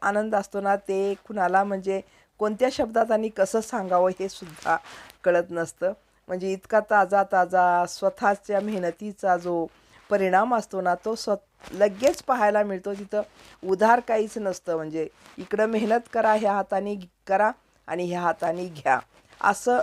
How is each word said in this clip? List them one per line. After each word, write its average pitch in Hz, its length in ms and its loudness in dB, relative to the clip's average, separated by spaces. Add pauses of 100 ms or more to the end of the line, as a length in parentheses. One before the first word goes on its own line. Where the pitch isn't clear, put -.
आनंद 214 340 0
असतो 196 260 -4
ना, 196 140 2
ते 196 380 -2
कुणाला 190 500 0
म्हणजे 196 380 -4 (380)
कोणत्या 214 320 0
शब्दात 226 400 0
आणि 220 180 0
कसं 214 320 0
सांगावं 185 580 2
हे 190 100 -4
सुद्धा 165 480 -4 (460)
कळत 175 260 4
नसतं. 170 440 -4 (340)
म्हणजे 185 240 -4
इतका 190 280 0
ताजा 202 440 2
ताजा 180 640 2
स्वतःच्या 202 720 -2
मेहनतीचा 196 800 -2
जो 170 300 -2 (420)
परिणाम 196 460 2
असतो 196 260 -4
ना, 180 140 0
तो 220 200 -6
स्व-, 214 200 -2 (360)
लगेच 208 520 0
पाहायला 214 400 2
मिळतो. 202 300 -6
तिथं 202 280 -6 (440)
उधार 214 340 4
काहीच 220 380 -2
नसतं. 180 380 -4
म्हणजे 156 320 -4 (300)
इकडं 208 280 -2
मेहनत 220 340 2 (140)
करा, 220 200 2
ह्या 214 200 2
हाताने 202 420 -2 (320)
करा 208 240 2 (360)
आणि 175 180 -4
ह्या 175 160 -4
हाताने 175 440 -2
घ्या, 143 340 0 (420)
असं 247 420 2